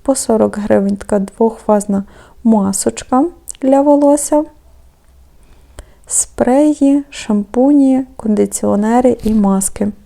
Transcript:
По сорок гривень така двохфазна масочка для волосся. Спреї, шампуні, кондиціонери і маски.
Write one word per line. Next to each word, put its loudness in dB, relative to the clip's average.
По -2
сорок -2
гривень 0
така -4
двохфазна -2
масочка 0
для 2
волосся. 2
Спреї, 0
шампуні, 0
кондиціонери 0
і -2
маски. 0